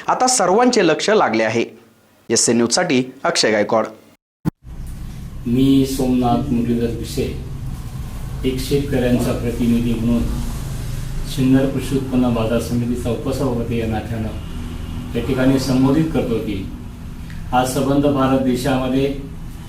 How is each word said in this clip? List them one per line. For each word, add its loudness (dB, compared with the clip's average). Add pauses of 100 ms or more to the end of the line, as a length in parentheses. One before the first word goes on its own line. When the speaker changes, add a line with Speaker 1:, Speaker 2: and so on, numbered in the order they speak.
Speaker 1:
आता 2
सर्वांचे 4
लक्ष 2
लागले 4
आहे. 0 (680)
एसएन 4
न्यूजसाठी 2 (200)
अक्षय 2
गायकवाड. 2 (1600)
Speaker 2:
मी 4
सोमनाथ 0
मुरलीधर 0
पिसे, -4 (1200)
एक 0
शेतकऱ्यांचा 2
प्रतिनिधी 0
म्हणून 2 (1040)
सिन्नर 2
कृषी -4
उत्पन्न 0
बाजार 0
समितीचा -2
उपसभापती -2
या -2
नात्यानं -6
या -2
ठिकाणी 4
संबोधित 4
करतो 0
की -4 (920)
आज 2
संबंध 2
भारत 4
देशामध्ये 0 (560)